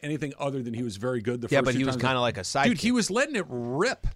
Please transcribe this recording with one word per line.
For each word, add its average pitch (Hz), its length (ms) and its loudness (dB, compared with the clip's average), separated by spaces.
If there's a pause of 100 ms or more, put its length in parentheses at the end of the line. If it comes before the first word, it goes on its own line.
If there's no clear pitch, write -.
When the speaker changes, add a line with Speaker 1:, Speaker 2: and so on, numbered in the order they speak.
Speaker 1:
anything 147 380 -4
other 139 200 -2
than 117 140 -6
he 117 80 -4
was 110 140 -4
very 123 240 -2
good 123 200 -2
the 117 80 -6
Speaker 2:
Yeah, 139 120 6
Speaker 1:
first 127 60 4
Speaker 2:
but 127 80 4
Speaker 1:
two 123 40 2
Speaker 2:
he 131 60 2
was 131 100 0
Speaker 1:
times. 120 80 -2
Speaker 2:
kinda 127 180 2
like 120 160 2
a 101 60 -6
Speaker 1:
Dude, 143 380 2
he 208 80 2
Speaker 2:
sidekick. 247 60 4
Speaker 1:
was 220 180 2
letting 277 240 0
it 185 120 -2
rip 131 680 -2